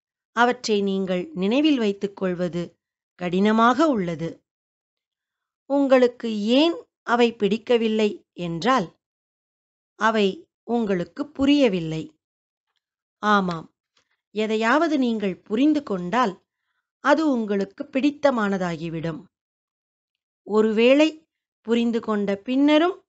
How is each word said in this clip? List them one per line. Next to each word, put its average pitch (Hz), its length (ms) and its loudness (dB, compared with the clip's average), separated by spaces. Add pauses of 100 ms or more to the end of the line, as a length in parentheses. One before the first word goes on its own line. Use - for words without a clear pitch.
(320)
அவற்றை 233 500 0
நீங்கள் 190 520 -2
நினைவில் 262 440 2
வைத்துக் 202 380 -4
கொள்வது 175 640 -6 (360)
கடினமாக 220 760 2
உள்ளது. 170 560 -6 (1200)
உங்களுக்கு 254 720 2
ஏன் 269 340 2 (280)
அவை 233 320 0
பிடிக்கவில்லை 220 960 0
என்றால், 175 640 -2 (960)
அவை 214 540 0 (160)
உங்களுக்கு 220 640 -4
புரியவில்லை. 185 920 0 (1000)
ஆமாம், 190 560 -2 (560)
எதையாவது 226 680 0
நீங்கள் 220 380 -2
புரிந்து 285 460 0
கொண்டால், 196 640 -4 (540)
அது 294 340 2
உங்களுக்கு 208 520 -4
பிடித்தமானதாகிவிடும். 185 1400 -2 (1200)
ஒருவேளை 233 840 2 (340)
புரிந்து 233 400 -2
கொண்ட 208 360 -2
பின்னரும் 302 720 0